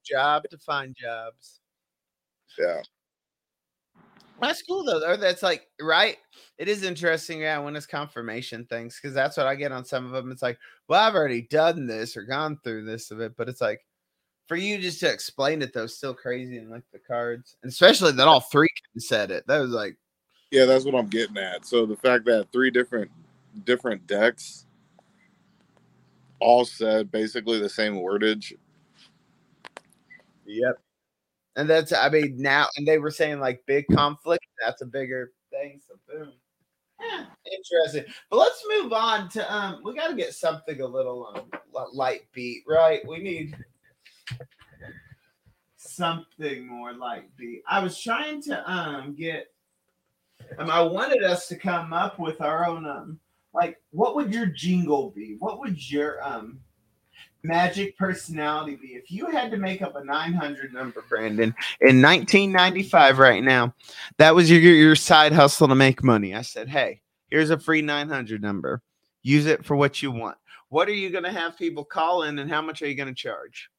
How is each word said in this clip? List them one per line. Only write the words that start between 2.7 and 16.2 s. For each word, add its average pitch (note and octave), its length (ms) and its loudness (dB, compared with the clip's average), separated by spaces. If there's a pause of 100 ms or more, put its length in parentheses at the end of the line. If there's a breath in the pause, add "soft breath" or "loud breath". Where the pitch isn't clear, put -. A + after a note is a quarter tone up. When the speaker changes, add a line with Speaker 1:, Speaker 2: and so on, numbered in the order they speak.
Speaker 1:
That's D4+ 220 -4
cool, F#4 220 -6
though, D#3+ 200 -2
or F3+ 120 0
that's, F#3 260 -2
like, E3+ 240 -2 (140)
right? E3 360 0 (400 soft breath)
It F3 120 -6
is G3+ 140 -4
interesting, D#3+ 580 -4
yeah, D#3 180 -4
when D3 160 -10
it's D3 100 -12
confirmation A#2+ 800 -10
things, A#2 340 -12
'cause C#3 140 -12
that's C3+ 240 -2
what C3+ 100 0
I C#3 80 -2
get C#3 160 -6
on B2+ 140 -10
some B2+ 200 -8
of B2+ 100 -14
'em. B2+ 160 -10
It's B2+ 100 -14
like, B2 180 -6 (280 soft breath)
"Well, F3 140 2
I've A3 140 0
already C3+ 260 0
done D#3 460 0
this A2+ 280 -10
or G#2+ 80 -14
gone D3 400 -6
through A2 220 -8
this A2 260 -12
of A2 80 -14
it," A2+ 160 -10
but A#2+ 140 -8
it's B2+ 120 -12
like, A2 240 -4 (640)
for E3+ 100 -6
you G3+ 220 -4
just F3 220 -8
to D#3+ 100 0
explain C#3+ 500 -4
it, B2+ 120 -8
though, A#2 120 -6
is A#2 120 -16
still C3 180 -10
crazy, B2 420 -10